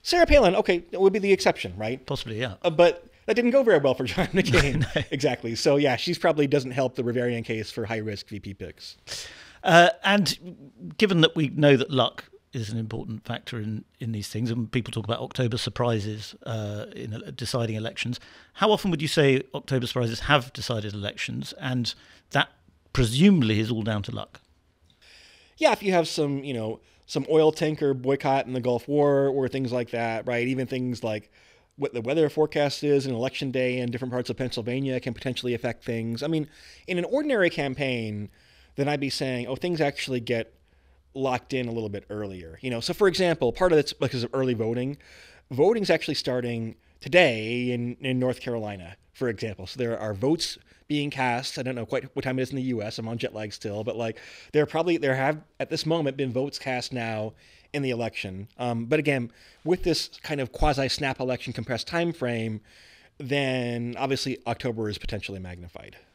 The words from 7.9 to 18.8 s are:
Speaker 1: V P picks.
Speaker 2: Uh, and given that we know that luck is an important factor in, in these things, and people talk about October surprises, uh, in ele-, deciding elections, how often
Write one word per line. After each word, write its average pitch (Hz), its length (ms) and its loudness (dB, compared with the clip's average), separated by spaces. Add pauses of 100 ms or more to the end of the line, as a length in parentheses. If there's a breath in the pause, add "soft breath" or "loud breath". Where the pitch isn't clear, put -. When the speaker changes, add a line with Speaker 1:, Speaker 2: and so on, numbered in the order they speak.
Speaker 1:
V 101 120 -10
P 98 140 -12
picks. - 440 -14 (680 loud breath)
Speaker 2:
Uh, 175 260 10 (140)
and 175 920 0
given 185 240 4
that - 140 4
we 151 140 0
know 131 280 6
that - 120 0
luck 127 360 0 (260)
is 110 180 -6
an 113 80 -6
important 113 480 -8
factor 120 320 -8
in, 107 260 -6 (160)
in 117 120 -4
these 104 160 -4
things, 113 240 -4
and 113 200 -4
people 117 200 -2
talk 107 140 -6
about 117 140 -4
October 123 380 -2
surprises, 107 760 -2 (100)
uh, 107 400 -6 (100)
in 120 160 -10
ele-, 117 200 -12
deciding 117 440 -4
elections, 113 440 -6 (340 loud breath)
how 214 180 2
often 202 200 2